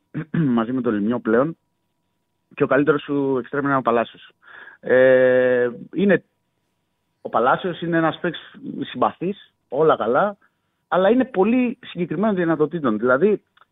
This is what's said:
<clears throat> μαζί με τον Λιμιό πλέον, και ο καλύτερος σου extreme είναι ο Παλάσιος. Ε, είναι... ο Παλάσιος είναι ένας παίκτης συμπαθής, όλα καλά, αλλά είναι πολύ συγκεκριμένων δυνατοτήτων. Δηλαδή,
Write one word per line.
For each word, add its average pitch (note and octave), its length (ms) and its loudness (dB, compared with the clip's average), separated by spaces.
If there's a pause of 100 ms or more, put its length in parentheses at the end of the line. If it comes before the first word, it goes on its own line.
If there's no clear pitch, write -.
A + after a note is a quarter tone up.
(120)
<clears throat> D#3 460 -2
μαζί A2+ 140 -2
με C3 100 -4
τον A#2+ 120 -2
Λιμιό G#2+ 260 -2
πλέον, B2 380 0 (960)
και - 100 -2
ο C#3 40 0
καλύτερος D3 340 2
σου C3+ 420 -2
extreme C3+ 200 -6
είναι C#3 120 0
ο C3 60 0
Παλάσιος. A#2 480 -2 (500)
Ε, B2+ 920 4 (240)
είναι... F#3+ 300 2 (1000)
ο - 80 -14
Παλάσιος C#3+ 520 -2
είναι E3+ 160 -2
ένας D#3+ 220 -2
παίκτης F3 220 -6 (400)
συμπαθής, C3 720 -6 (160)
όλα D3 260 2
καλά, D3 420 -2 (500)
αλλά F#3 220 2
είναι B3 160 2
πολύ A#3+ 600 0
συγκεκριμένων F3+ 500 -4
δυνατοτήτων. D3+ 640 0
Δηλαδή, C3+ 420 2 (300)